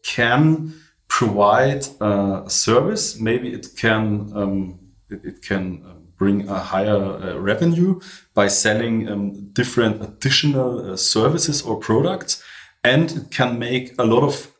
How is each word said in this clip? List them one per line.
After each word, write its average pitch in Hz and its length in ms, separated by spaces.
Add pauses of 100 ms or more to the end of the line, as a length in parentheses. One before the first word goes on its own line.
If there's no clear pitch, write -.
can 147 720 (340)
provide, 117 760 (140)
uh, 101 460
a - 40
service. - 680
Maybe 120 340
it 101 140 (100)
can, 107 580
um, 98 440 (320)
it, 101 140
it - 180
can, 92 420
uh, 90 60 (260)
bring 98 320
a 95 100
higher, 101 360
uh, 95 460
revenue 170 580 (360)
by 101 120
selling, 110 640
um, 101 440
different 117 500
additional, 127 920
uh, 92 40
services 143 680
or 110 180
products, 160 600 (420)
and 147 260
it - 220
can 120 260
make 123 400
a 120 60
lot 117 180
of - 380